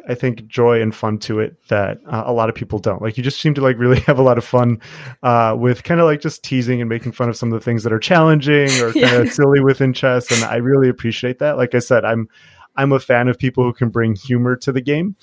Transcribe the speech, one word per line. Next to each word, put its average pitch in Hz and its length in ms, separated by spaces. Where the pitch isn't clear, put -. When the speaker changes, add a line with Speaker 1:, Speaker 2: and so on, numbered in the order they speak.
Speaker 1:
I 123 80
think, 117 320
joy 120 340
and 110 140
fun 107 240
to 107 220
it - 160
that, 101 320
uh, 110 160
a 123 60
lot 113 160
of 113 80
people 107 240
don't. 92 220
Like, 110 160
you 127 80
just 139 160
seem 156 140
to, 139 60
like, 131 160
really 123 220
<laughs> - 80
have 139 120
a - 40
lot 123 140
of 120 80
fun, 120 340
uh, 117 380
with 123 240
kinda, 170 220
like, 156 160
just - 240
teasing 127 340
and 120 80
making 117 240
fun 120 160
of 113 80
some 117 160
of 113 80
the - 60
things 117 180
that 113 80
are 110 80
challenging 147 680
or 117 100
Speaker 2:
<laughs> - 40
Yeah. 127 140
Speaker 1:
kinda 120 220
silly 139 280
within 135 320
chess. 127 400
And 117 180
I 110 60
really 131 320
appreciate 123 520
that. 147 180
Like 127 180
I 123 40
said, 117 260
I'm, 113 240
I'm 139 160
a 135 80
fan 123 260
of 120 100
people 127 280
who 120 80
can 120 160
bring 113 260
humor 123 400
to 123 160
the 131 100
game. 170 420